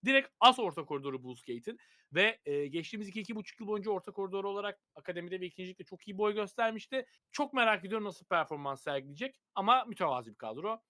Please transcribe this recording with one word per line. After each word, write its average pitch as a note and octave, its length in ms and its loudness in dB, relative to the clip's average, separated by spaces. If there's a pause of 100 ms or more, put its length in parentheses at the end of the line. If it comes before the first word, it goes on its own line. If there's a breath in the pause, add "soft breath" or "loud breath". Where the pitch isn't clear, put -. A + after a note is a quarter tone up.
Direkt C4+ 240 6 (100)
as B3 200 10
orta E3+ 260 -2
koridoru C3+ 380 -4
Busquets'in. B2+ 560 -10 (340 soft breath)
Ve, G#3 320 4
e, C#3+ 220 -2
geçtiğimiz E3 400 -6
iki, G3+ 140 -8
iki G#3+ 140 -8
buçuk - 240 -12
yıl G#3+ 80 -10
boyunca G#3+ 240 -2
orta F#3+ 200 -4
koridor G3 320 -4
olarak G3+ 360 -4 (160)
akademide F3 460 -8
ve F#3 40 -6
ikincilikte F#3 380 -12
çok - 240 -16
iyi G3 100 -10
boy G#3 160 2
göstermişti. A3+ 720 -2 (260 soft breath)
Çok C#4+ 220 -2
merak A3 320 4
ediyorum G#3 220 -2
nasıl - 180 -10
performans D3 580 -2
sergileyecek. C#3+ 520 -6 (200)
Ama A3 300 4
mütevazi C3+ 460 -2
bir G#2 40 -18
kadro. D#3+ 540 -6